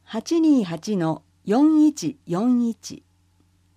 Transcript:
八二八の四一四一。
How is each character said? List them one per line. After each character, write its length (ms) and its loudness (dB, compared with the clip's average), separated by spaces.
八 380 -4
二 240 4
八 320 -6
の 260 -4
四 400 4
一 420 -2
四 400 0
一。 360 -12